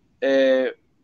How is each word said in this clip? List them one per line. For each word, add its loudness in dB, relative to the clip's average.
Eh, 0